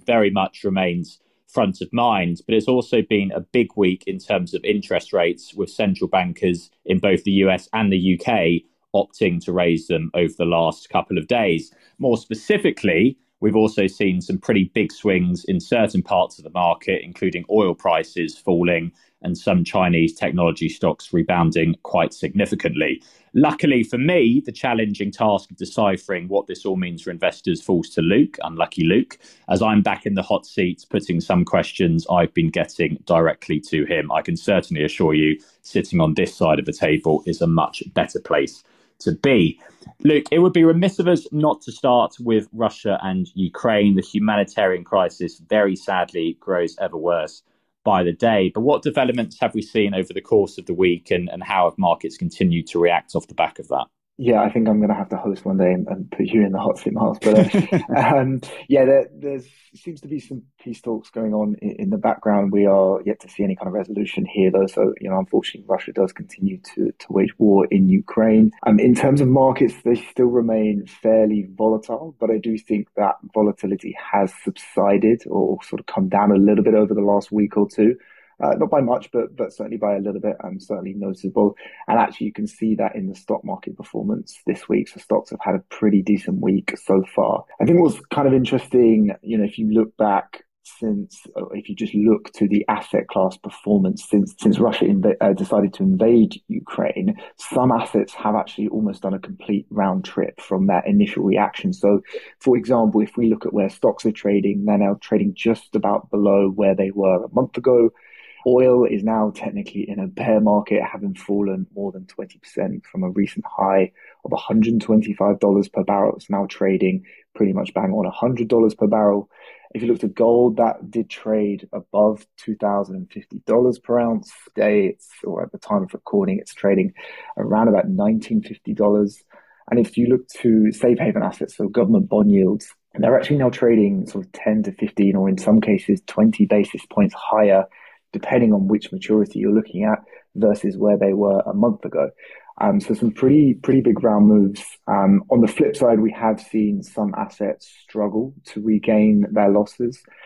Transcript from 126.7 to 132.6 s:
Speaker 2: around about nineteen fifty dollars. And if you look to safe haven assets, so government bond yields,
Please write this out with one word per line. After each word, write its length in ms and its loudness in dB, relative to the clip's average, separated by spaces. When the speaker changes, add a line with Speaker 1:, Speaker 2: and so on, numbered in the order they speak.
Speaker 2:
around 320 0
about 180 2
nineteen 540 0
fifty 320 -10
dollars. 500 0
And 80 2
if 180 -2
you 100 2
look 200 0
to 320 4
safe 260 2
haven 240 -2
assets, 320 -8
so 140 -6
government 400 2
bond 200 4
yields, 460 2